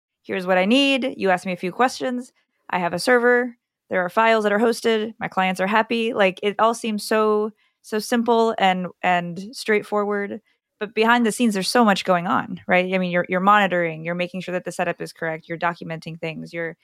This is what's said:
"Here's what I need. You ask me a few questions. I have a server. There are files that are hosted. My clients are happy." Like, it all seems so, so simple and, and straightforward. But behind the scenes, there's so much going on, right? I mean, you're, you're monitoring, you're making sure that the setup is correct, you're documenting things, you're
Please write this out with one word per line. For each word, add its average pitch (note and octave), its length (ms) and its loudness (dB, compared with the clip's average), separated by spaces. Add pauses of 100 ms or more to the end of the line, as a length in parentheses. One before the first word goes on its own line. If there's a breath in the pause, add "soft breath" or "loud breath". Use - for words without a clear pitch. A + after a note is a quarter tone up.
(220)
"Here's F#3+ 240 -6
what F#3 140 2
I F#3 60 2
need. C4+ 520 2
You F#3+ 140 2
ask F3+ 140 0
me F#3+ 60 -4
a F3 60 -6
few F#3 140 -6
questions. B3+ 600 -2 (380)
I - 100 -2
have F3 140 -2
a F3 60 -2
server. B3 580 2 (320)
There F#3 160 -2
are F3+ 40 -4
files A3+ 340 4
that G#3 100 2
are G#3 60 2
hosted. A3+ 600 0
My E3 80 -6
clients F#3 320 -2
are F#3 80 0
happy." A3+ 460 0
Like, F#3 300 2
it G3+ 160 -2
all A3+ 160 4
seems G#3+ 280 -6
so, G#3+ 480 0 (300)
so - 180 -6
simple A3+ 600 2
and, F#3 280 2 (140)
and F3 380 0 (120)
straightforward. G#3 880 -2 (380)
But G#3+ 140 -8
behind A#3 320 4
the G#3+ 60 2
scenes, A3 240 0
there's F#3 140 -4
so B3 160 4
much G3 200 2
going F3 220 0
on, D3 400 -2
right? F#3 260 2
I F#3+ 60 2
mean, F3+ 100 -2
you're, F3 200 0
you're F3+ 100 0
monitoring, F3+ 680 2
you're E3+ 80 -4
making F3+ 280 -6
sure F3 120 -10
that F3+ 120 -4
the F3 80 -8
setup F3 280 -4
is E3 120 -10
correct, D#3+ 360 -8
you're E3+ 80 -8
documenting E3 640 -6
things, D#3+ 340 -10
you're E3 300 -8